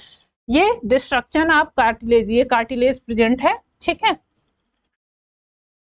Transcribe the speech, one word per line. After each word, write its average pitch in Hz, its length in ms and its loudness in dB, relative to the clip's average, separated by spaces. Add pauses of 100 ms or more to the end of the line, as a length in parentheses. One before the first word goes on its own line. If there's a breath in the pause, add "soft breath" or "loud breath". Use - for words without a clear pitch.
(500 soft breath)
ये 403 360 0
destruction 262 600 -2
of 320 200 2
cartilage, 233 640 0
ये 240 140 2
cartilage 254 560 -2
present 233 420 0
है, 381 180 0 (220)
ठीक - 240 -6
है। 415 120 0 (1800)